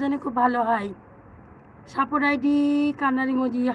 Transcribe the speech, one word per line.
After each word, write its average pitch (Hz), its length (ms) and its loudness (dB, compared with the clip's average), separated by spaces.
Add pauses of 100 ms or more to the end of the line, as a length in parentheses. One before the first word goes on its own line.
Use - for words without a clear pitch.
যেন 277 100 0 (100)
খুব 269 100 -6 (100)
ভালো 247 160 2 (100)
হয়। 208 200 -2 (1040)
সাপোর্ট 277 360 -2
আইডি 285 280 2 (420)
কান্নার 262 340 0
ইমোজি, 247 300 0 (120)